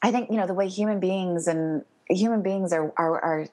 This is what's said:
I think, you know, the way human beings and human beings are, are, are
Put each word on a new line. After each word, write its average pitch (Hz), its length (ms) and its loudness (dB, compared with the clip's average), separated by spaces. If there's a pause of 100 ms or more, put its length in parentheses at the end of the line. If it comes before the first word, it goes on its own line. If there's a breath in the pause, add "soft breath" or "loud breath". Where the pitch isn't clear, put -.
I 220 100 4
think, 240 200 -2
you 220 60 0
know, 190 100 0
the 196 60 -2
way 196 140 0
human 208 320 -2
beings 180 480 0
and 160 380 0 (240)
human 214 320 2
beings 190 320 -2
are, 160 240 0
are, 165 240 2
are 156 320 0